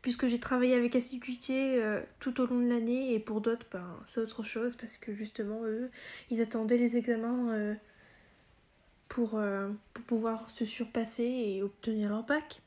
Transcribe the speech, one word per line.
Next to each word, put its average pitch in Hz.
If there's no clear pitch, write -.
puisque 247
j'ai 240
travaillé 247
avec 240
assiduité, 262
euh, 214
tout 254
au 247
long 247
de 240
l'année, 240
et 220
pour 220
d'autres, 233
ben, 180
c'est -
autre 220
chose, 233
parce -
que 214
justement, 214
eux, 226
ils 233
attendaient 226
les 240
examens, 233
euh, 214
pour, 220
euh, 196
pour 240
pouvoir 226
se -
surpasser 226
et 220
obtenir 208
leur 220
bac. 302